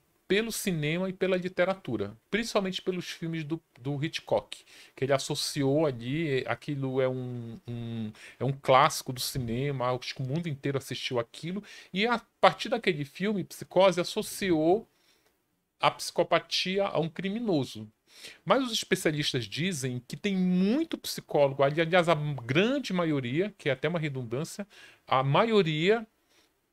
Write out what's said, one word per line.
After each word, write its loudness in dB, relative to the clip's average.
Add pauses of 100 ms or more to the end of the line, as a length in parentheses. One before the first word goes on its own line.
(340)
pelo 2
cinema -2
e -8
pela 0
literatura, -2 (140)
principalmente 0
pelos -4
filmes -6
do, -6 (180)
do -4
Hitchcock, -4 (320)
que -4
ele 2
associou 0
ali, -2
aquilo -4
é 4
um, -6
um, -6 (280)
é -2
um 2
clássico 4
do -6
cinema, -2
acho -6
que -6
o -4
mundo -2
inteiro -4
assistiu -4
aquilo, -8 (300)
e 0
a 0 (200)
partir 4
daquele 0
filme, -2
Psicose, 4
associou 2 (920)
a 4
psicopatia 0
a -2
um 0
criminoso. -2 (560)
Mas 4
os -4
especialistas 0
dizem -4
que -12
tem -2
muito 2
psicólogo, 0
ali, 2
aliás, 4
a 4
grande 0
maioria, 0
que -2
é 4
até -2
uma -2
redundância, -6 (400)
a 2
maioria, 4 (640)